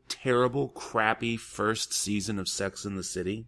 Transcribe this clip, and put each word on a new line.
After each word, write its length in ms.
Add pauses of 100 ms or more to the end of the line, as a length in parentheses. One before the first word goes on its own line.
terrible, 600
crappy 680
first 560
season 460
of 100
Sex 380
and 100
the 80
City? 440